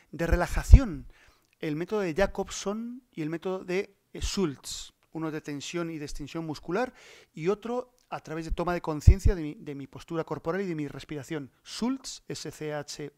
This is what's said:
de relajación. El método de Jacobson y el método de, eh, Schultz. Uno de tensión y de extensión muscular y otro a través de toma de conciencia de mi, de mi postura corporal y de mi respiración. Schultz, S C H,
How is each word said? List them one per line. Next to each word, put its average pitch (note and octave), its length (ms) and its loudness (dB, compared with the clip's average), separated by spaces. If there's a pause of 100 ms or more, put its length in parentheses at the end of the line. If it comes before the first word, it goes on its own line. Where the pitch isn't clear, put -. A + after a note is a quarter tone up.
(120)
de E3 160 -2
relajación. F3 840 6 (480)
El D#3 160 -2
método F3+ 240 -2
de F3+ 140 0
Jacobson G3 1000 -2
y D#3+ 100 -8
el D3+ 80 -2
método F#3 340 -4
de, F3+ 320 -2 (180)
eh, E3 80 -10
Schultz. - 720 -4 (200)
Uno D#3+ 160 -4
de D3+ 120 -6
tensión E3 500 -6
y D#3 80 -8
de D3 60 -8
extensión D3+ 380 -8
muscular F3+ 480 -4 (440)
y E3 140 -2
otro A#3 440 -4 (160)
a D3 100 -8
través D#3+ 260 -8
de D#3+ 60 -4
toma F3 220 0
de F3 80 -2
conciencia F#3+ 540 6
de D#3+ 80 -4
mi, D3+ 120 -4
de D3 200 -10
mi C#3 100 -10
postura D#3+ 380 -6
corporal E3 380 -4
y G3+ 40 -4
de F3 80 -4
mi D3+ 140 -4
respiración. C#3+ 640 -8 (120)
Schultz, - 640 -6
S D#3+ 220 -10
C D3+ 240 -8
H, D3 440 -8